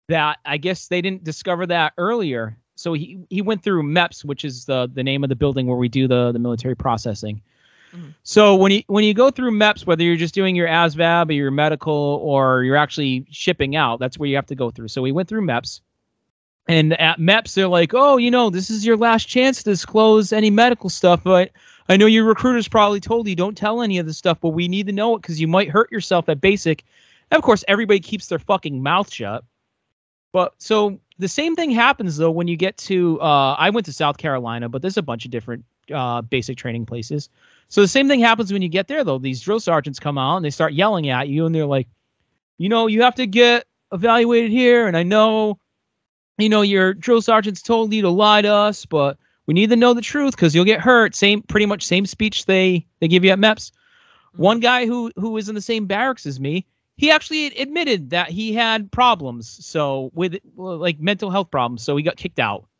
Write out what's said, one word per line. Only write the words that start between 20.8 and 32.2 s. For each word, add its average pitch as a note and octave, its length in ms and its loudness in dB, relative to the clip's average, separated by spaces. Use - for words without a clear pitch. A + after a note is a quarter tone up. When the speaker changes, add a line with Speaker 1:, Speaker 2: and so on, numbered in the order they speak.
Speaker 1:
stuff, F3 340 2
but F3+ 280 2
I F#3 80 6
know G#3 120 8
your A3 180 6
recruiter's A3+ 420 2
probably G#3 320 2
told A#3 260 -4
you F#3+ 120 -4
don't F#3 200 -2
tell A3 240 -4
any G3+ 180 -2
of E3+ 60 -4
this D#3 120 -10
stuff, E3+ 240 0
but E3 80 0
we E3+ 180 -2
need F#3+ 200 -2
to G#3 40 -6
know G#3+ 240 0
it F#3+ 80 -10
'cause D#3+ 160 -8
you D#3+ 80 -2
might F3 220 2
hurt G#3 240 0
yourself F3+ 340 -2
at D3 140 -2
basic." F#3+ 420 0
And D4+ 60 4
of D#4+ 60 2
course, G#3+ 260 2
everybody G3+ 320 2
keeps - 260 -10
their F3 120 -4
fucking C#3+ 440 -4
mouth F3 300 -2
shut. A2+ 320 -10
But F3+ 240 0
so G#3 420 -2
the F#3 100 -4
same D#4+ 260 -2
thing E4 160 -2
happens, A3+ 460 0
though, E3 140 2